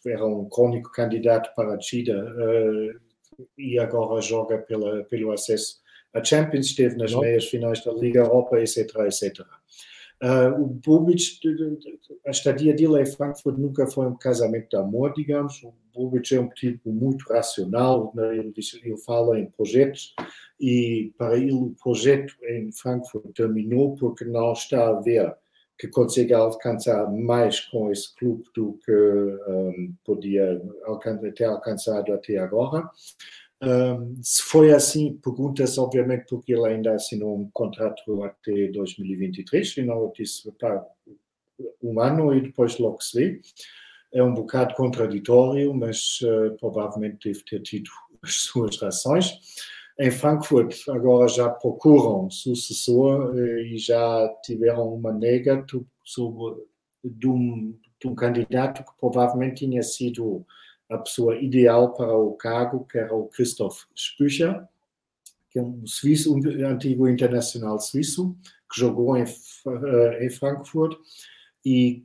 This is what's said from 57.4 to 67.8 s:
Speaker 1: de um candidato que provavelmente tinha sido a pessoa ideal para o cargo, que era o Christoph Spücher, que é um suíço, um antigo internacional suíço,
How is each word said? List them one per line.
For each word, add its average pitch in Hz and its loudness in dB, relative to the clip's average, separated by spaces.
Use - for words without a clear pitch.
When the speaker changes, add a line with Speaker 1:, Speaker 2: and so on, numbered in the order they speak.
Speaker 1:
de 131 -6
um 123 -6
candidato 123 -2
que - -20
provavelmente 127 0
tinha 123 0
sido 113 -6
a 113 -6
pessoa 117 -2
ideal 123 6
para 113 0
o 107 4
cargo, 120 -4
que 123 -4
era 110 -4
o 110 -4
Christoph - -4
Spücher, 165 0
que 127 -4
é 123 -2
um 120 -10
suíço, 151 2
um 135 -2
antigo 131 0
internacional 120 0
suíço, 175 -4